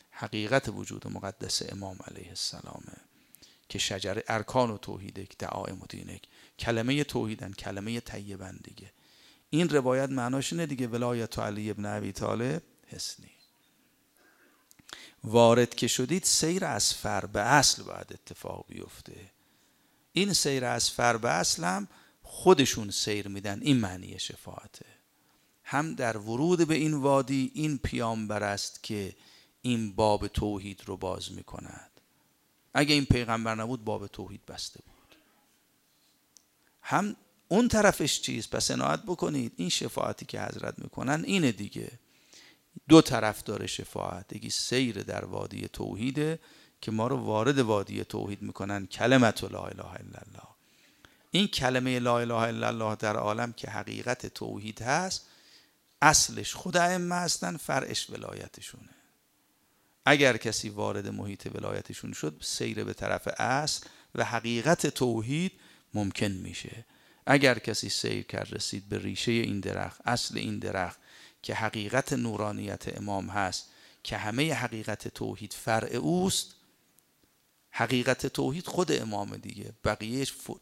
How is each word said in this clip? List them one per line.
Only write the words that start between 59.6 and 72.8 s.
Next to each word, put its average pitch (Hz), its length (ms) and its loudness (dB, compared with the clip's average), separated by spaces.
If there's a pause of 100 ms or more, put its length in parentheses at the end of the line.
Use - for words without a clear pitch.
اگر 135 320 8
کسی 110 320 -4
وارد 104 380 -2
محیط 101 460 -8
ولایتشون - 600 -8
شد، 151 280 -8
سیر 110 420 -4
به 101 100 -6
طرف 101 340 -2 (100)
اصل 131 500 0 (280)
و 117 100 0
حقیقت 117 640 2
توحید 131 640 0 (420)
ممکن 104 380 0
می‌شه. 92 540 -10 (400)
اگر 135 340 6
کسی 107 300 -4
سیر 104 340 -2
کرد، 104 320 -8
رسید 101 340 -6
به 101 80 -2
ریشه 98 340 -2
این 110 280 0
درخت، 95 460 -4
اصل 117 320 0
این 107 220 -4
درخت 95 400 -4 (420)
که 107 140 -6
حقیقت 110 580 -2
نورانیت 104 840 -4